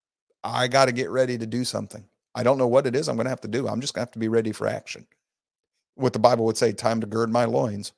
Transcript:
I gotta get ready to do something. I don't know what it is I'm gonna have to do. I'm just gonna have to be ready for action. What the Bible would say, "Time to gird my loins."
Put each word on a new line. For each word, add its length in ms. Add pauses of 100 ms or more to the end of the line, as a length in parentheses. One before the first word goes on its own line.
(440)
I 240
gotta 240
get 180
ready 300
to 80
do 160
something. 420 (300)
I 80
don't 160
know 80
what 180
it 100
is 120
I'm 100
gonna 120
have 120
to 60
do. 200
I'm 140
just 140
gonna 80
have 80
to 80
be 80
ready 240
for 160
action. 400 (880)
What 180
the 60
Bible 260
would 120
say, 140
"Time 300
to 60
gird 240
my 140
loins." 520